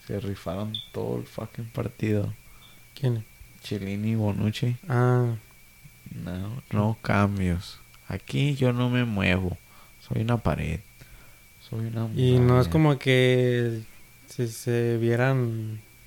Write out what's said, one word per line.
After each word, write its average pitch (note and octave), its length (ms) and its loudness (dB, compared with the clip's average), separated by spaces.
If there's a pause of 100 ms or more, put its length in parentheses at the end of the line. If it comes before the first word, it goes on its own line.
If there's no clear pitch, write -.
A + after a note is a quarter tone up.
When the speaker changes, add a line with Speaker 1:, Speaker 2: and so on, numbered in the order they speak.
Speaker 1:
Se G#2 120 -4
rifaron G2 540 -8 (200)
todo A#2 260 -6
el A#2+ 60 -10
fucking - 400 -12
partido. G#2+ 680 -2 (640)
Speaker 2:
¿Quién? A#2+ 240 0 (400)
Speaker 1:
Chiellini G2+ 480 -4
y A2+ 40 0
Bonucci. G#2+ 600 0 (100)
Speaker 2:
Ah. B2 480 2 (880)
Speaker 1:
No, G2 380 -8 (100)
no G#2+ 300 2
cambios. G2 800 0 (280)
Aquí C3+ 480 -2
yo B2+ 180 2
no B2 160 0
me B2 160 2
muevo. F#2 520 0 (500)
Soy - 140 -2
una A#2 160 0
pared. D#2 420 -2 (880)
Soy A2+ 180 -6
una A2+ 280 -4
Speaker 2:
Y B2+ 180 4
no B2 280 6
es B2+ 60 2
Speaker 1:
muralla. - 20 -4
Speaker 2:
como D#3 300 4
que B2 840 2 (480)
se, B2 180 -4
se A#2 500 0
vieran A#2 840 0 (260)